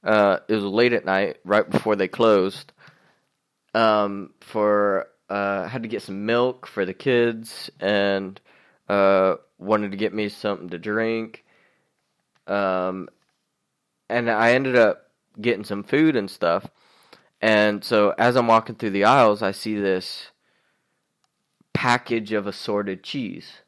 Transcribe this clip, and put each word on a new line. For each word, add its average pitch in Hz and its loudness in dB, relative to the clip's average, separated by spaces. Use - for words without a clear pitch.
Uh, 101 2
it 107 0
was 104 -4
late 117 2
at 107 -2
night, 95 -2
right 104 0
before - 0
they 95 -2
closed. 98 0
Um, 104 0
for, 104 0
uh, 98 -4
had 117 -8
to 113 -10
get 107 -6
some 101 -10
milk 120 -2
for 101 -4
the 92 -8
kids, 120 -2
and, 98 -2
uh, 98 4
wanted 104 -2
to 98 -12
get 101 -4
me 104 -4
something 98 -8
to 85 -12
drink. 113 -6
Um, 92 -4
and 117 -2
I 113 2
ended 131 2
up 110 2
getting 104 -2
some 101 -8
food 151 2
and 98 -4
stuff. 87 -2
And 107 2
so 104 2
as 120 4
I'm 120 2
walking 113 2
through 110 -4
the 98 0
aisles, 113 6
I 98 0
see 107 -6
this 95 -4
package 120 -2
of 104 -2
assorted 101 -6
cheese. - -10